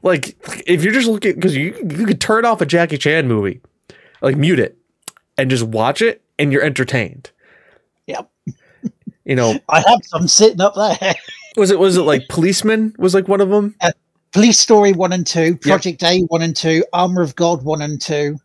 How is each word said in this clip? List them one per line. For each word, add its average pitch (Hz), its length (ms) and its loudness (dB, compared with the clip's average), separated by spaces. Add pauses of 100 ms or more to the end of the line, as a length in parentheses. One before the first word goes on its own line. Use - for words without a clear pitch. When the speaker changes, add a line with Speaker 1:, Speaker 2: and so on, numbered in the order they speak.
Speaker 1:
Like, 170 340 -2 (300)
if 165 180 0
you're 214 80 0
just 247 160 0
looking, 208 320 -2
'cause 175 140 0
you, 147 200 -4 (160)
you 175 160 -4
could - 140 -2
turn 220 240 0
off 226 160 0
a 170 60 -2
Jackie 165 320 0
Chan 151 300 0
movie, 104 320 -2 (600)
like, 135 160 0
mute 151 220 2
it, - 180 -2 (600)
and 135 100 0
just 127 160 0
watch 110 380 -2
it, 226 200 -2 (160)
and 147 140 0
you're 139 100 0
entertained. 131 680 -4 (760)
Speaker 2:
Yep. - 240 -12 (920)
Speaker 1:
You 139 100 -2
know, 123 240 0 (100)
Speaker 2:
I 156 120 4
have 214 240 4
some 170 240 -4
sitting 208 320 4
up 202 160 0
there. 190 380 -2 (220)
<laughs> - 200 -12
Speaker 1:
was 190 160 2
it, 185 80 2
was 185 160 4
it, 180 60 2
like, 143 260 0
Policeman 214 680 0
was, 180 160 0
like, 190 140 2
one 196 120 0
of 196 120 2
'em? 208 280 0
Speaker 2:
Uh, 175 100 0 (420)
Police 214 280 4
Story 208 320 4
one 180 200 0
and 180 140 -4
two, 165 140 -2 (120)
Speaker 1:
Yep. 165 100 -4
Speaker 2:
Project 170 420 0
A 180 180 2
one 165 200 -2
and 165 140 -2
two, 160 360 0
Armor 180 300 0
of 143 140 -2
God 170 280 0
one 156 180 -4
and 147 180 -8
two. 147 440 -4